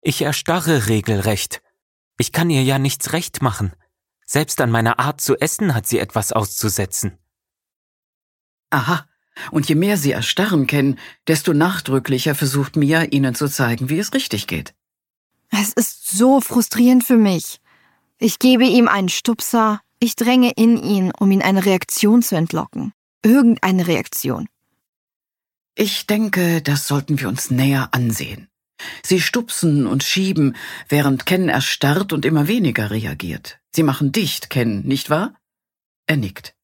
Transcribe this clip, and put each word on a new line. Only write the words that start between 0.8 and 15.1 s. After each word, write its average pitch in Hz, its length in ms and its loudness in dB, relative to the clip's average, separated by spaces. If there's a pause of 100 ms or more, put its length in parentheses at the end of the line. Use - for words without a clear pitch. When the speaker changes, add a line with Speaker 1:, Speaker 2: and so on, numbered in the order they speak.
Speaker 1:
regelrecht. 107 720 -2 (580)
Ich 123 120 -2
kann 170 200 0
ihr 135 120 2
ja 135 160 0
nichts - 340 -2
recht 165 300 -6
machen. 104 320 -2 (500)
Selbst - 360 -2
an 127 100 2
meiner 113 300 2
Art 139 200 -2
zu - 200 2
essen 165 340 0
hat 117 140 -4
sie 117 100 -2
etwas - 320 -4
auszusetzen. 104 880 -4 (1500)
Speaker 2:
Aha. 139 380 -2 (420)
Und 151 180 -2
je 156 60 2
mehr 196 220 2
Sie 143 160 0
Erstarren 165 560 0
kennen, 139 320 0 (260)
desto 160 260 0
nachdrücklicher 143 840 0
versucht 139 400 -2
Mia, 156 260 2
Ihnen 135 320 0
zu 147 140 -2
zeigen, 127 400 -2
wie 156 100 -2
es 208 160 -6
richtig 170 320 -4
geht. 80 260 -8 (760)